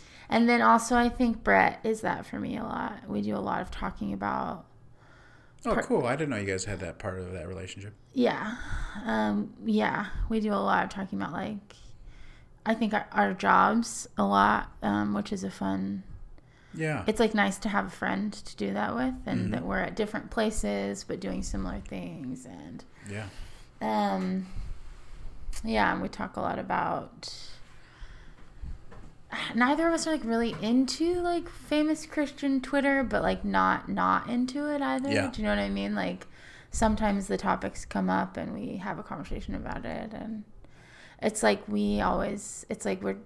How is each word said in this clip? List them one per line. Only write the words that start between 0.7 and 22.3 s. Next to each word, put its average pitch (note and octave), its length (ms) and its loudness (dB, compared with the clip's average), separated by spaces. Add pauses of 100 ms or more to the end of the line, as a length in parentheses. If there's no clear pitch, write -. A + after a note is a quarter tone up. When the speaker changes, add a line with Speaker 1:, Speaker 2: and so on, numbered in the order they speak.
Speaker 1:
I A#3+ 140 6
think A#3+ 340 2
Brett F#3+ 400 6
is A3 160 0
that F3+ 240 -2
for - 140 -8
me - 180 -4
a - 60 -6
lot. - 460 -6
We G#3 120 -2
do G#3 160 -2
a - 40 -2
lot - 200 -2
of - 100 -6
talking G3 440 -4
about G3 500 -2 (1000)
Speaker 2:
Oh, A3 80 2
Speaker 1:
per- A3 80 2
Speaker 2:
cool. E3+ 240 2
I B2+ 100 2
didn't D3+ 140 0
know A#2 80 0
you G2+ 80 -2
guys F#2+ 180 0
had G2 160 -4
that F2 180 -8
part F#2 200 -6
of F#2 140 -6
that E2+ 160 -8
relationship. F#2 440 -10 (220)
Speaker 1:
Yeah. A3+ 420 0 (480)
Um, G#3+ 480 0 (120)
yeah. G#3+ 420 2 (240)
We A3 100 0
do G#3+ 120 0
a G3 40 2
lot G3 280 2
of F#3 60 -6
talking G3 300 -6
about, F#3 120 -6
like, F#3+ 420 -6 (920)
I A3+ 80 4
think A3 200 2
our, - 180 0
our G3+ 220 6
jobs F#3+ 720 6 (100)
a G#3 80 4
lot, G3+ 460 6 (120)
um, G#3 320 2
which G3+ 180 -2
is F#3+ 120 -4
a F#3+ 60 -4
fun G3 520 -2 (720)
Speaker 2:
Yeah. D#3 320 -2
Speaker 1:
It's, A3 140 2
like, A3 140 4
nice G3 240 4
to A3+ 100 -2
have G3 180 0
a F#3 40 -10
friend G3+ 420 -2
to - 240 -12
do G3 180 -2
that G#3 200 -2
with, B3+ 200 0 (120)
and A3+ 160 0
Speaker 2:
Mm-hmm. - 100 0
Speaker 1:
that - 120 -2
we're G3 160 -2
at F3+ 140 -4
different G#3 360 -4
places G#3 760 -2
but F3+ 160 -6
doing F#3+ 220 -4
similar - 380 -4
things, B2 680 -10